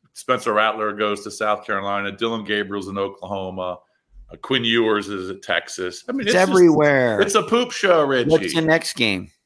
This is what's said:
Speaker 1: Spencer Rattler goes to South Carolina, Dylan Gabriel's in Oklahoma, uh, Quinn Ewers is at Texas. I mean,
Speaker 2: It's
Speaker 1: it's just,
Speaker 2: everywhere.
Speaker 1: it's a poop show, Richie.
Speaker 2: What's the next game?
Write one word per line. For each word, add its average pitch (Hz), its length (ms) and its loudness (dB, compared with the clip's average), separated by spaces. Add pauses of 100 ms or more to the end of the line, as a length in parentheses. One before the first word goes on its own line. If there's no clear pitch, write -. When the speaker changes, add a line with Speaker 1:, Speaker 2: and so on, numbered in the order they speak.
(140)
Speaker 1:
Spencer 120 400 -4
Rattler 107 400 0
goes 104 320 -2
to 107 40 -8
South 107 340 -2
Carolina, 101 480 -4
Dylan 113 320 -4
Gabriel's 101 440 -6
in 98 100 -8
Oklahoma, 92 800 -8 (560)
uh, - 80 -18
Quinn 123 240 -2
Ewers 110 440 0
is 95 200 -8
at 98 140 -14
Texas. - 680 -6
I - 40 -6
mean, 269 80 -4
Speaker 2:
It's 202 120 -2
Speaker 1:
it's 180 60 4
just, 190 100 4
Speaker 2:
everywhere. 147 720 6
Speaker 1:
it's 202 140 0
a 208 80 4
poop 240 280 0
show, 175 320 2
Richie. 139 280 2
Speaker 2:
What's 156 240 2
the 160 60 2
next 160 320 0
game? 98 360 -2 (160)